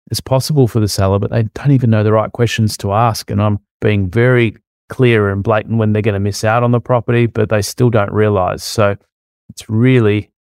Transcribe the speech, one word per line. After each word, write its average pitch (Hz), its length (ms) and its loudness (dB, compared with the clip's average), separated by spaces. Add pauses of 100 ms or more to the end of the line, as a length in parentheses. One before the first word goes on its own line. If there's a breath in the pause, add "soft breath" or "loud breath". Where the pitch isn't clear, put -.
(100)
as 110 100 -4
possible 135 480 0
for 117 120 -2
the 107 80 0
seller, 98 300 0
but 110 120 -4
they 113 120 -2 (120)
don't - 180 0
even 127 180 2
know 107 140 2
the 107 80 2
right 107 200 0
questions 110 460 -2
to 101 140 -4
ask. 113 380 0
And 104 120 0
I'm 104 160 0 (220)
being 101 280 0
very 117 480 0 (320)
clear 113 420 2
and 98 120 -2
blatant 107 360 -2
when 107 140 0
they're 107 100 0
gonna 101 180 -2
miss 101 240 -4
out 113 180 2
on 120 80 2
the 120 100 2
property, 120 460 0
but 110 220 -2
they 107 140 0
still 123 280 0
don't 104 220 0
realize. 101 500 0
So 101 340 -2 (540)
it's - 180 -20
really 110 640 2 (160)